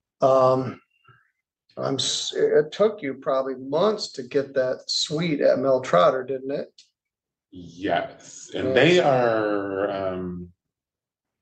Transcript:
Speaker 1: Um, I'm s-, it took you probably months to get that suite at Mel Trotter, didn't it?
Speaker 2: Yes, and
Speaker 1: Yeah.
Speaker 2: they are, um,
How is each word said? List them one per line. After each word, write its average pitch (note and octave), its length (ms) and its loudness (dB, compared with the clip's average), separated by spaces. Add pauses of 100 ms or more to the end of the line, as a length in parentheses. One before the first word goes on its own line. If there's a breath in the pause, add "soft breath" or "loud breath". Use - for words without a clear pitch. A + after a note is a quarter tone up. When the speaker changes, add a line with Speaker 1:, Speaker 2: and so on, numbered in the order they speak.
(220)
Speaker 1:
Um, C3 580 2 (1000 soft breath)
I'm C3 180 -4
s-, - 400 -4
it D3 360 2
took G#3+ 300 0
you C3+ 140 -6
probably C3+ 400 -4
months D3+ 580 -2
to C3+ 100 -10
get C3+ 300 -4
that C3 360 -2
suite D#3 520 -2
at C3 180 4
Mel C3 220 2
Trotter, C#3+ 420 4
didn't C3 280 -8
it? - 200 -8 (800)
Speaker 2:
Yes, F2 1000 -8
and G2 160 -4
Speaker 1:
Yeah. C3 40 0
Speaker 2:
they D#3+ 260 6
are, G#2+ 920 0
um, F#2 580 -6 (920)